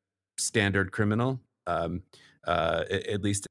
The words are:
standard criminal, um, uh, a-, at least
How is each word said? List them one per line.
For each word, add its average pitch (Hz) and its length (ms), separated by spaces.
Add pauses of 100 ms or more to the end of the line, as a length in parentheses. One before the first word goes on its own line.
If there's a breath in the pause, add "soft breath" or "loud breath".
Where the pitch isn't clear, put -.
(380)
standard 98 540
criminal, 117 480 (260)
um, 85 360 (440 soft breath)
uh, 82 420
a-, 98 220
at 101 120
least 101 280